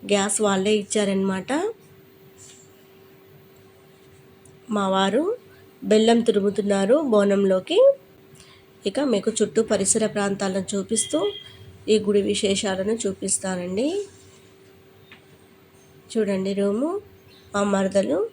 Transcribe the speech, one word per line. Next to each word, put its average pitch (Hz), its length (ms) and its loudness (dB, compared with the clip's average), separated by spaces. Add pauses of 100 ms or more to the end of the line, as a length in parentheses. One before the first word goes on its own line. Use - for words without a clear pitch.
గ్యాస్ 202 260 0 (100)
వాళ్ళే 196 360 2
ఇచ్చారనమాట. 196 640 -2 (3250)
మా 202 80 0 (120)
వారు 196 280 2 (580)
బెల్లం 220 460 4
తురుముతున్నారు 202 720 2 (160)
బోనంలోకి. 196 680 2 (1080)
ఇక 196 100 -4 (140)
మీకు 202 260 0
చుట్టూ 220 320 0
పరిసర 202 320 0 (120)
ప్రాంతాలను 196 580 -4
చూపిస్తూ 208 460 -4 (760)
ఈ 220 120 4
గుడి 208 240 2
విశేషాలను 196 680 -2 (100)
చూపిస్తానండి. 190 840 -4 (2250)
చూడండి 196 480 -2
రూము, 220 300 0 (640)
మా 202 80 0 (100)
మరదలు 196 480 0 (120)